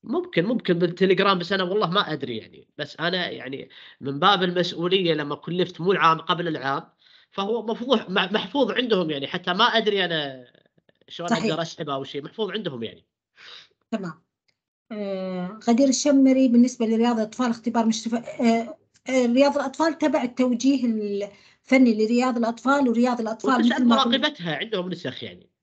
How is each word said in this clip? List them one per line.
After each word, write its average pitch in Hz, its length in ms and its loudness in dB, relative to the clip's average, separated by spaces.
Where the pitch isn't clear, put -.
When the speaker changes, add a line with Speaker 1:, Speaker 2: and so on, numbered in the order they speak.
Speaker 1:
ممكن، 226 420 -2
ممكن 208 300 0
بالتليجرام، 185 640 2
بس 175 140 -6
أنا 190 100 0
والله 185 280 -2
ما 180 220 -2
أدري 131 240 -8
يعني، 92 320 -16
بس 147 220 -10
أنا 175 300 -2
يعني 131 400 -12
من 139 180 -8
باب 185 240 2
المسؤولية 175 720 0
لما 147 200 -4
كلفت 170 460 -6
مو 180 120 0
العام 160 260 4
قبل 170 300 -4
العام، 139 340 -4
فهو 208 360 -4
مفضوح-، 233 440 -2
م-، 190 240 -2
محفوظ 240 360 0
عندهم 214 400 0
يعني، 139 160 -6
حتى 185 260 -6
ما 202 120 4
أدري 208 400 2
أنا 143 420 -6
شلون 170 200 -10
Speaker 2:
صحيح. 196 160 0
Speaker 1:
أقدر 165 180 -2
أسحبه 156 320 -8
أو 135 100 -6
شيء، 139 180 -10
محفوظ 190 280 -6
عندهم 170 320 -8
يعني. 95 220 -14
Speaker 2:
تمام. 190 320 -8
آه، 190 760 -8
غدير 247 200 4
الشمري 262 600 4
بالنسبة 240 380 4
لرياض 226 300 2
الأطفال 220 300 -2
اختبار 233 400 0
مشرف-، 226 280 -2
آه، 233 640 -2
آه، 254 180 2
رياض 269 320 4
الأطفال 294 400 0
تبع 302 240 2
التوجيه 254 600 0
الفني 214 1120 0
لرياض 240 420 2
الأطفال 247 520 0
ورياض 240 320 0
الأطفال 226 340 -2
Speaker 1:
وتسأل 240 140 4
Speaker 2:
مثل 254 160 2
ما 240 180 6
قلنا. 254 160 2
Speaker 1:
مراقبتها 175 380 -2
عندهم 185 340 -4
نسخ 135 340 -8
يعني. 90 260 -18